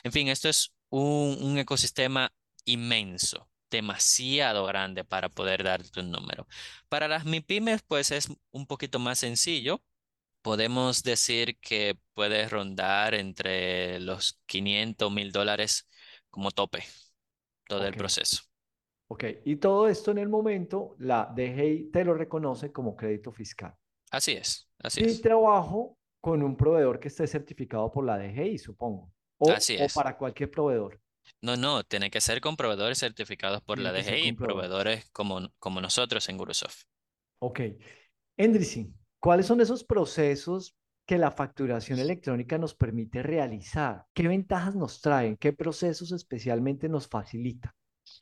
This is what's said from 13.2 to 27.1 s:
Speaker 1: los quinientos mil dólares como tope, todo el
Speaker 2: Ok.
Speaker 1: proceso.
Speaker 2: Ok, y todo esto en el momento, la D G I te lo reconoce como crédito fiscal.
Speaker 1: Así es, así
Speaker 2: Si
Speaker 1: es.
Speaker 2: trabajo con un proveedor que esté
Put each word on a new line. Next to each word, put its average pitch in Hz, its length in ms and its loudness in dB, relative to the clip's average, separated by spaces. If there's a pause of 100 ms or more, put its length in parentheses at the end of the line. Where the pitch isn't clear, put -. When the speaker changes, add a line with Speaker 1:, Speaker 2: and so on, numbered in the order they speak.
Speaker 1:
los 92 460 -4
quinientos 104 640 -2
mil 101 200 -4
dólares 104 560 0 (420)
como 98 200 -4
tope, - 320 -2 (880)
todo 98 180 -2
el 95 80 -4
Speaker 2:
Ok. - 40 -10
Speaker 1:
proceso. - 440 -2 (680)
Speaker 2:
Ok, - 160 -8 (200)
y 147 120 0
todo 196 320 6
esto 208 220 0
en 202 80 2
el 202 100 -2
momento, 202 680 -2
la 123 360 0
D 127 200 -2
G 151 200 2
I 156 160 -6
te 180 140 2
lo 170 100 4
reconoce 151 580 -4
como 117 240 -6
crédito 107 360 -4
fiscal. 95 420 -14 (360)
Speaker 1:
Así 135 220 0
es, - 360 -8 (100)
así - 260 0
Speaker 2:
Si 226 60 4
Speaker 1:
es. 226 120 -2
Speaker 2:
trabajo 220 760 4 (220)
con 160 220 0
un 139 140 0
proveedor 147 420 6
que 147 100 -10
esté 151 180 -2